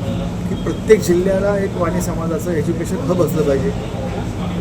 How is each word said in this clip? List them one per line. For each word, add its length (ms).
की, 60
प्रत्येक 460
जिल्ह्याला 580
एक 160
वाणी 260
समाजाचं 520
एज्युकेशन 440
हब 260
असलं 200
पाहिजे. 280